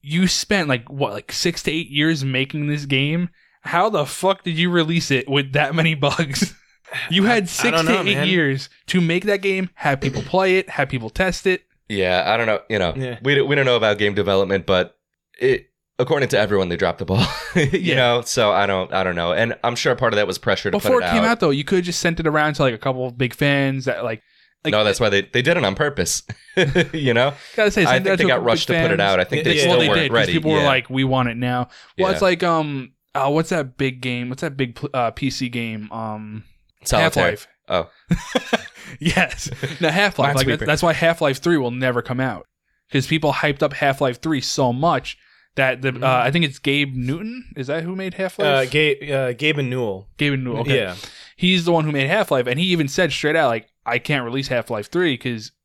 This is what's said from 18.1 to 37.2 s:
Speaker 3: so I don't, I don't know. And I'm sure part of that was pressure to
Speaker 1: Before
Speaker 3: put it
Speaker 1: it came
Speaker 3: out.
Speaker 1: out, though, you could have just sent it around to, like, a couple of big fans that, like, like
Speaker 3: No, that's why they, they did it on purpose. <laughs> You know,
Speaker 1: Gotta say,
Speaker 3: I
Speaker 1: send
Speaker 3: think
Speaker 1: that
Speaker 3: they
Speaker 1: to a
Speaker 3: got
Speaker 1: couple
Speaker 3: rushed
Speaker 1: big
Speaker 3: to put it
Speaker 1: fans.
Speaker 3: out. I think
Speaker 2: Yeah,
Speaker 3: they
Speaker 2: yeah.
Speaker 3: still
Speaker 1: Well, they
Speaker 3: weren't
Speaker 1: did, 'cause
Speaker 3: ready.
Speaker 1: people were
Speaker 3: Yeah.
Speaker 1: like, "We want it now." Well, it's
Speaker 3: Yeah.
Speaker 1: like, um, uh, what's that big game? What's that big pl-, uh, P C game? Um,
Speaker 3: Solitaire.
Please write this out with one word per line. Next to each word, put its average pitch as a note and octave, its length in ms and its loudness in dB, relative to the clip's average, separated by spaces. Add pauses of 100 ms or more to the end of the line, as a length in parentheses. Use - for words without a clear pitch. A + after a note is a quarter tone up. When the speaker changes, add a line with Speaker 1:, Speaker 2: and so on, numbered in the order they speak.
Speaker 3:
so G#2+ 300 2
I G2+ 140 4
don't, F#2 260 0
I F#2+ 100 0
don't F2+ 140 -2
know. E2+ 160 0
And A2+ 320 0
I'm A#2+ 100 0
sure B2 220 0
part A#2 160 0
of G#2 60 0
that G#2 100 2
was F#2 100 -4
pressure G2+ 320 -2
to - 60 0
Speaker 1:
Before A#3+ 240 2
Speaker 3:
put - 20 -2
it - 60 -2
Speaker 1:
it - 20 0
came - 140 2
Speaker 3:
out. A3+ 80 2
Speaker 1:
out, A3+ 80 -2
though, D#3+ 100 2
you C#3 140 -2
could F#3+ 140 0
have F3 80 0
just F3 140 -6
sent E3+ 200 -2
it E3+ 60 -2
around D3+ 280 2
to, D3 80 0
like, C3 120 4
a G#2+ 40 -10
couple B2+ 260 -4
of B2 140 -8
big B2 160 -2
fans C#3 520 0
that, G#2+ 180 -4
like, A2+ 180 -8 (420)
like - 60 0
Speaker 3:
No, G#2+ 140 4
that's G#2 160 2
why A2+ 80 4
they, G2 140 2
they A#2+ 200 -2
did E3+ 140 2
it C#3 80 0
on G2 100 0
purpose. - 480 -2 (340)
<laughs> D#3 360 2
You C3+ 220 0
know, B2+ 200 2 (220)
Speaker 1:
Gotta G#3+ 160 2
say, G#3 100 2
Speaker 3:
I B2+ 120 6
Speaker 1:
send C3 100 2
Speaker 3:
think - 0 -
Speaker 1:
that F#3+ 140 2
Speaker 3:
they D#3+ 40 2
Speaker 1:
to - 20 4
a C3+ 40 4
Speaker 3:
got B2+ 80 4
Speaker 1:
couple A#2+ 100 0
Speaker 3:
rushed A#2 220 2
Speaker 1:
big E3+ 80 0
Speaker 3:
to E3 60 2
put E3 100 2
it F#2+ 60 2
Speaker 1:
fans. G2+ 140 4
Speaker 3:
out. F#2 80 4
I F#2 40 2
think - 200 -2
Speaker 2:
Yeah, - 60 2
Speaker 3:
they D3 60 2
Speaker 2:
yeah. D3 60 2
Speaker 3:
still - 100 4
Speaker 1:
Well, - 80 4
they D#3+ 80 4
Speaker 3:
weren't - 140 4
Speaker 1:
did, C#3 80 0
'cause A2+ 40 0
Speaker 3:
ready. A2+ 180 4
Speaker 1:
people D#3 200 0
were D3+ 80 2
Speaker 3:
Yeah. D3 60 2
Speaker 1:
like, C3 220 2
"We C3+ 140 -2
want C3 280 2
it A2+ 60 -10
now." B2 320 -2 (300)
Well, F#3 140 2
it's F3+ 100 -2
Speaker 3:
Yeah. F#3+ 60 4
Speaker 1:
like, F3+ 160 0
um, D3+ 480 -2 (220)
uh, C3+ 140 0
what's D#3+ 220 0
that D3 260 -4
big C3 240 -4
game? B2 280 -6
What's B2+ 140 -8
that C#3 140 -6
big B2 200 -4
pl-, - 180 -10
uh, A#2+ 160 0
P - 200 -6
C B2 180 -6
game? A2+ 420 -8
Um, G#2+ 540 -10 (400)
Speaker 3:
Solitaire. G#2 460 2